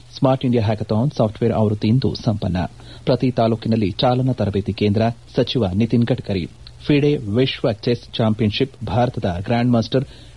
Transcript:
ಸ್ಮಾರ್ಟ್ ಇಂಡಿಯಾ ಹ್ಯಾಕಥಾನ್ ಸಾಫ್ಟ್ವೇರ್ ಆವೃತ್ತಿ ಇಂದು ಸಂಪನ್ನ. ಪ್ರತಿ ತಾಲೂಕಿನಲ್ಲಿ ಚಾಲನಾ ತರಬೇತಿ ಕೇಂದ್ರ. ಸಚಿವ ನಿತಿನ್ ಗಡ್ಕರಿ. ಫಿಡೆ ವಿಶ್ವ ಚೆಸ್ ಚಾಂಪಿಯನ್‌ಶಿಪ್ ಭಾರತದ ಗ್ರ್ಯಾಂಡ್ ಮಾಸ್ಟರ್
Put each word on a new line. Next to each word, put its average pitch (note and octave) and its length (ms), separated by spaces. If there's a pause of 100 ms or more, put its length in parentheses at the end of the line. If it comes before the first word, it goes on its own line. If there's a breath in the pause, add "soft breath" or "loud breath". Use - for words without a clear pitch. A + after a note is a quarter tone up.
(180)
ಸ್ಮಾರ್ಟ್ C3 280
ಇಂಡಿಯಾ A#2+ 180
ಹ್ಯಾಕಥಾನ್ A2 480
ಸಾಫ್ಟ್ವೇರ್ A#2 420
ಆವೃತ್ತಿ G#2 340
ಇಂದು A2 280
ಸಂಪನ್ನ. G2 420 (480 loud breath)
ಪ್ರತಿ C3 260
ತಾಲೂಕಿನಲ್ಲಿ A2+ 600
ಚಾಲನಾ B2+ 420
ತರಬೇತಿ G2+ 400
ಕೇಂದ್ರ. G#2 280 (340)
ಸಚಿವ A#2+ 320
ನಿತಿನ್ A2+ 360
ಗಡ್ಕರಿ. G#2 420 (400)
ಫಿಡೆ D3 300
ವಿಶ್ವ B2+ 560
ಚೆಸ್ - 420
ಚಾಂಪಿಯನ್‌ಶಿಪ್ A2 720
ಭಾರತದ G#2+ 580
ಗ್ರ್ಯಾಂಡ್ A#2+ 280
ಮಾಸ್ಟರ್ A#2+ 340 (320 loud breath)